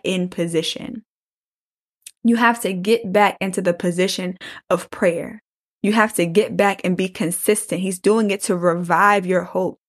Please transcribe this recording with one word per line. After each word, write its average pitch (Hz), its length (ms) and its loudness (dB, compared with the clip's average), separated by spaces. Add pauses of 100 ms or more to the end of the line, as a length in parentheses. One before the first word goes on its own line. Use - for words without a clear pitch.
in 180 240 -2
position. 170 720 -4 (1200)
You 233 140 4
have 233 240 2
to 190 140 -2
get 196 360 0
back 202 300 2
into 190 220 -4
the 175 100 2
position 180 640 -2 (320)
of - 220 -2
prayer. 175 500 -2 (420)
You 208 120 2
have 220 220 2
to 170 100 2
get 170 320 0
back 196 260 2
and 180 140 0
be 185 100 0
consistent. - 720 -2
He's 190 180 -4
doing 214 320 2
it 202 120 -4
to 196 120 0
revive 180 680 2
your 180 200 0
hope, 185 340 -4 (100)